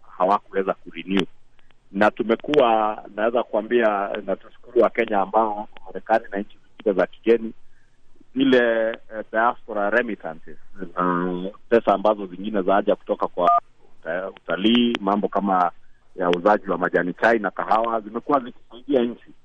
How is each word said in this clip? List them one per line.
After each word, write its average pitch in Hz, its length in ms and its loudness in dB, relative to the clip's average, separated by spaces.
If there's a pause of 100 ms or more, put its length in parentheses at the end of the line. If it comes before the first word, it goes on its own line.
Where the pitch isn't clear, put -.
(180)
hawakuweza 95 560 0
kurenew. 87 520 -4 (640)
Na 104 200 2
tumekuwa, 113 920 2 (120)
naweza 117 280 0
kuambia, 107 680 0 (160)
na 95 100 -2
tushukuru - 460 -4
wa 101 80 6
Kenya 110 300 0
ambao 107 360 0
wako 107 320 -10
Marekani 110 440 -2
na 101 60 -6
nchi 101 200 -8 (200)
zingine 101 240 0
za 90 60 2
kigeni, 113 460 0 (800)
zile, 120 540 4
eh, 113 420 -10
diaspora 110 580 0
remittances, 101 680 -4 (380)
na 90 540 -2 (200)
pesa 110 240 4
ambazo 101 320 2
zingine 95 360 -4
za 95 120 2
haja 101 220 2
kutoka 98 320 -4
kwa 87 340 2 (400)
uta-, 92 280 -6
utalii, 113 720 0
mambo 101 260 0
kama 92 440 2 (440)
ya 90 140 -2
uuzaji 95 400 2
wa 87 80 0
majani 87 360 0
chai 113 260 2
na 98 120 -2
kahawa 110 500 0
zimekuwa 117 380 -2
zikisaidia 120 640 -4
nchi. 120 300 -6 (140)